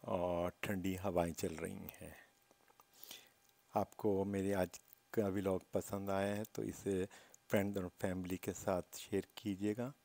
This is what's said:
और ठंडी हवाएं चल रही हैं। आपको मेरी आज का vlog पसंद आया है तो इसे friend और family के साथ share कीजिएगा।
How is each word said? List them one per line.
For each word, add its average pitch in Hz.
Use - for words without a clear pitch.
और 87
ठंडी 95
हवाएं 87
चल 85
रही 92
हैं। -
आपको 98
मेरी 98
आज 92
का 104
vlog 95
पसंद 98
आया 98
है 104
तो -
इसे 98
friend 101
और 92
family 92
के -
साथ 92
share -
कीजिएगा। 107